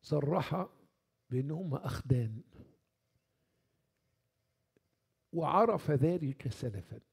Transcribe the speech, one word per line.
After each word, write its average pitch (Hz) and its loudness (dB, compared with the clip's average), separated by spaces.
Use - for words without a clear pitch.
صرح 151 0
بأن 131 -2
هم 160 -4
أخدان. 120 -2
وعرف 170 2
ذلك 147 2
سلفاً. 110 -8